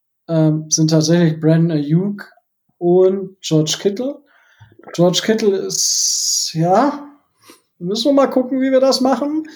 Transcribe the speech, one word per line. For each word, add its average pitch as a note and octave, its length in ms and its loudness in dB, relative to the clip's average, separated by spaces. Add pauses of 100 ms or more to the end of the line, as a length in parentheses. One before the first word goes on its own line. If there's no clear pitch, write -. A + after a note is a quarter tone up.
(280)
ähm, D#3 400 2
sind D#3 220 0
tatsächlich D#3+ 500 2
Brandon D#3+ 360 2
Ayuk F3 540 -2 (480)
und F#3 600 0
George D#3 400 -2
Kittle. B3 420 -6 (720)
George F3 300 2
Kittle A3 320 0
ist, - 1000 -4
ja, F#3+ 540 0 (720)
müssen F#3+ 240 -4
wir C#4+ 80 2
mal C4+ 180 2
gucken, C4 300 -2
wie C4+ 100 0
wir C4 80 4
das C4 220 2
machen. C#4+ 420 -2 (140)